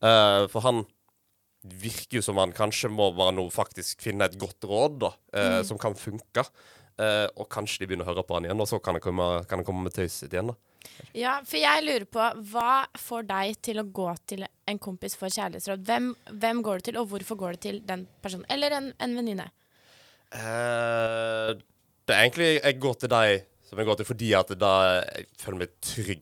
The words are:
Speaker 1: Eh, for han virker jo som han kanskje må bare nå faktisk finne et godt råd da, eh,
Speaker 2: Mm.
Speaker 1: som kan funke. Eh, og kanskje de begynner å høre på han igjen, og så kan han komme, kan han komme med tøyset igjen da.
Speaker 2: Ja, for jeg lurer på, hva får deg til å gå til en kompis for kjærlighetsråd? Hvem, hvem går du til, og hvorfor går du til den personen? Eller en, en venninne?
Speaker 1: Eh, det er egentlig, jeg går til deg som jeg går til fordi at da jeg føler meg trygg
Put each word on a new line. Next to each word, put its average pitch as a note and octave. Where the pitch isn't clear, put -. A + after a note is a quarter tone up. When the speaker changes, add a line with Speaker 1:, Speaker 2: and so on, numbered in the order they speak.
Speaker 1:
Eh, G#2
for G#2+
han A#2
virker G2
jo A2
som G2
han F#2
kanskje -
må G#2
bare F#2
nå F#2
faktisk -
finne G2+
et F#2+
godt -
råd B2+
da, F2
eh, F#2+
Speaker 2:
Mm. F#2+
Speaker 1:
som G2+
kan G#2
funke. A2
Eh, G#2+
og -
kanskje G#2
de F#2+
begynner F2+
å F2
høre F#2
på -
han E2+
igjen, G2+
og G#2
så G#2
kan F2+
han E2
komme, F2+
kan F#2
han F2
komme F#2
med F2+
tøyset E2+
igjen F#2
da. A#2+
Speaker 2:
Ja, B3+
for D#4
jeg D4+
lurer C4
på, A3
hva A#3+
får A#3
deg G3
til G#3+
å G3+
gå F#3
til F#3+
en G#3
kompis G3
for F#3+
kjærlighetsråd? F#3+
Hvem, A#3+
hvem A3+
går G#3
du F3+
til, A3
og A3+
hvorfor G3+
går F#3
du F3
til G3+
den F#3
personen? F#3
Eller C#4+
en, C#4
en A#3+
venninne? A3
Speaker 1:
Eh, A2+
det A#2+
er G2+
egentlig, E3
jeg C#3
går C3
til A#2+
deg G#2+
som G2
jeg G#2+
går G#2+
til G#2+
fordi A2+
at F#2+
da G2+
jeg -
føler F#2+
meg F2+
trygg G2